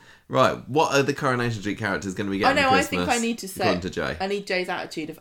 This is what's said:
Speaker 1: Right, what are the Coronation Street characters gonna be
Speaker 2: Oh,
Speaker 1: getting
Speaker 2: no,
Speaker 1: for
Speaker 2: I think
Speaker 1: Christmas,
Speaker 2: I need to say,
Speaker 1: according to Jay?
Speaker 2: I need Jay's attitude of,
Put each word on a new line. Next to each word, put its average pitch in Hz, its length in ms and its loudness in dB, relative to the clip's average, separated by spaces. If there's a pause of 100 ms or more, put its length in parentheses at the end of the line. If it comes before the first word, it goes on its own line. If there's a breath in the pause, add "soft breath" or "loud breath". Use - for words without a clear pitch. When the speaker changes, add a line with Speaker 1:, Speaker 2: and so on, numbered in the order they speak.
(280 loud breath)
Speaker 1:
Right, 107 380 2
what 139 280 2
are 139 80 6
the 135 100 0
Coronation 120 480 0
Street 101 160 -2
characters 95 380 -2
gonna 101 160 -4
be 98 120 0
Speaker 2:
Oh, 254 60 4
Speaker 1:
getting 277 140 4
Speaker 2:
no, 262 80 2
Speaker 1:
for 262 60 6
Speaker 2:
I 277 60 4
think 277 220 -2
Speaker 1:
Christmas, 240 180 2
Speaker 2:
I 233 40 -2
need 226 140 -2
to 190 80 -12
say, - 160 -10
Speaker 1:
according 90 180 2
to - 80 -4
Jay? 78 280 -2
Speaker 2:
I 190 100 -2
need 202 180 -4
Jay's 185 220 -2
attitude 160 420 -8
of, 156 100 -18